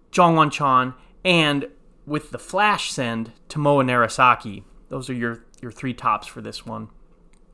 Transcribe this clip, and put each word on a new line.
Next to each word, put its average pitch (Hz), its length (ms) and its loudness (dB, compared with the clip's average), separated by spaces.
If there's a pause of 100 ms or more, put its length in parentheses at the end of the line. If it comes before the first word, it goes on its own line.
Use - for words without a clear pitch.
(120)
Jongwon 160 400 4
Chan, 131 420 0 (300)
and 156 440 2 (380)
with 147 260 -6
the 123 80 -12
flash 202 520 -2
send, 117 400 -6 (180)
Tomoa 143 340 2
Narasaki. 120 800 2 (260)
Those 135 200 -10
are 131 40 -6
your, 117 300 -6 (180)
your 120 100 -12
three 127 220 -8
tops 110 340 -2
for - 140 -16
this 107 240 -14
one. 110 240 -12 (640)